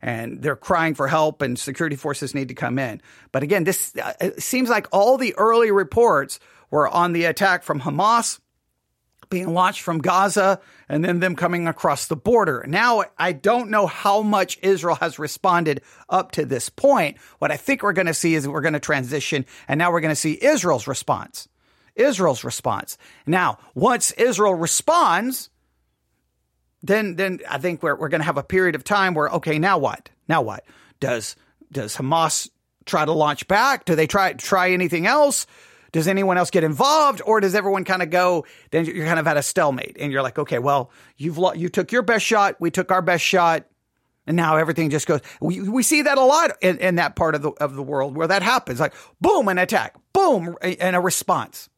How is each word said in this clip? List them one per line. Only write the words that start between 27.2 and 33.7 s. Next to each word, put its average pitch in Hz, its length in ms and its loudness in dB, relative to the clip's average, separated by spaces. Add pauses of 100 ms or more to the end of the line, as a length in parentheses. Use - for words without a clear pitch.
I 143 80 -4
think 165 240 -4
we're, 147 140 0
we're 151 140 -6
gonna 156 160 -2
have 151 120 -2
a 139 60 -6
period 185 320 0
of 135 80 -10
time 190 320 0
where, 147 140 0
okay, 160 280 -2
now 180 220 2
what? - 320 -4 (160)
Now 160 160 2
what? 104 220 -10 (340)
Does, 123 360 -4 (360)
does 107 260 -8
Hamas 151 500 -2 (380)
try 156 200 0
to 151 60 -2
launch 151 360 0
back? 240 380 2